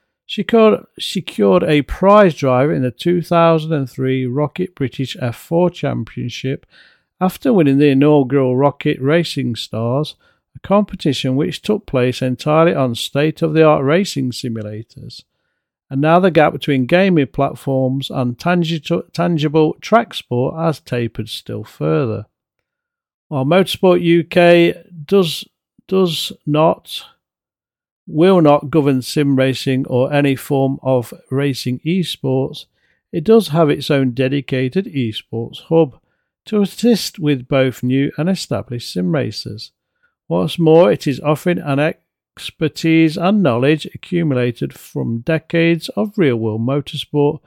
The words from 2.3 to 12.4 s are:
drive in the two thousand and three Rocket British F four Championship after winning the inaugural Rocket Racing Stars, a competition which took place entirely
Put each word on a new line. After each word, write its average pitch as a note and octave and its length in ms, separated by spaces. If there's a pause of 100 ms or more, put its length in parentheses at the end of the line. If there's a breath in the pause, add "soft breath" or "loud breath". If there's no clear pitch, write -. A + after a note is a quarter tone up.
drive C3+ 380
in D3+ 100
the B2+ 80
two F3 320
thousand E3 520
and C#3 140
three C3 380
Rocket D3 480
British C3 480
F B2 140
four E3+ 340
Championship B2 960 (560 soft breath)
after G#3 320
winning C#3+ 240
the D3 120
inaugural C3+ 680
Rocket C#3+ 420
Racing C3+ 560
Stars, A#2+ 600 (400)
a - 40
competition E3+ 760
which D#3+ 260
took G#3+ 240
place B2+ 360
entirely D3+ 520